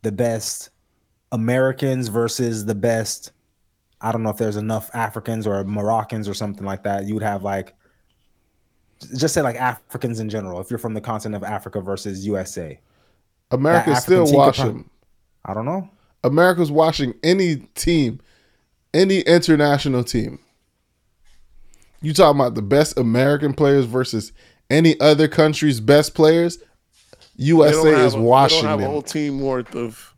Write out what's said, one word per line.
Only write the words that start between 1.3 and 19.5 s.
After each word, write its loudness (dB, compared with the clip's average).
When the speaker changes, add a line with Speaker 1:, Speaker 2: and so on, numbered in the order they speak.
Speaker 1:
Americans -2
versus -4
the -4
best, -4
I -6
don't -4
know -2
if -6
there's -4
enough -6
Africans -6
or -2
Moroccans -4
or -8
something -10
like -8
that, -4
you -6
would -6
have, -6
like, -8
just 0
say, 0
like, -2
Africans -6
in -6
general, -8
if -12
you're -6
from -8
the -8
continent -8
of -10
Africa -8
versus -8
U -4
S -10
A. -14
Speaker 2:
America 2
Speaker 1:
That 2
Speaker 2:
still 4
Speaker 1:
African 4
team 2
could 6
Speaker 2:
wash 6
Speaker 1:
prob- 0
Speaker 2:
them. -10
Speaker 1:
I -10
don't -6
know. -8
Speaker 2:
America's 2
washing 0
any 2
team, 0
any 2
international 2